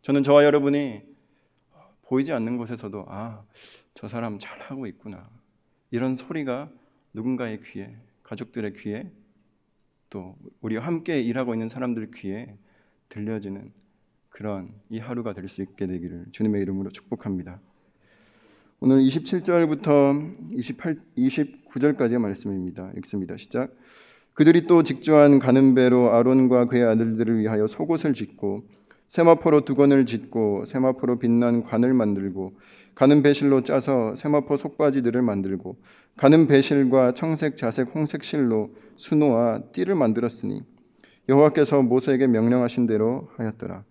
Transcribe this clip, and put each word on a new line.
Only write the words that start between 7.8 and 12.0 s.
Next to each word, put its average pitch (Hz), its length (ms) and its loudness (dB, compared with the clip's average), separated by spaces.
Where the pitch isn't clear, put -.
가족들의 110 520 -12
귀에, 110 360 -12
또 95 260 -16
우리와 113 240 -6
함께 165 360 -4
일하고 120 320 -4
있는 113 160 -6
사람들 120 420 -8